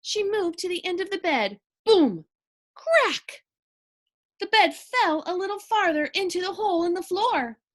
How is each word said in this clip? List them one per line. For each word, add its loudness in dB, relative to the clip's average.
She -4
moved -2
to -4
the -6
end -2
of -6
the -4
bed. -2
Boom! 4
Crack! 0
The -6
bed 4
fell 0
a -4
little -4
farther 0
into -4
the -4
hole 0
in 0
the -2
floor. -2